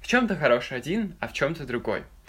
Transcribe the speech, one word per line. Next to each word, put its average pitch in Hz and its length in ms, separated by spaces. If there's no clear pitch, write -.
В - 80
чём-то 233 260
хорош 127 380
один, 170 480
а - 80
в - 40
чём-то 147 320
другой. 120 380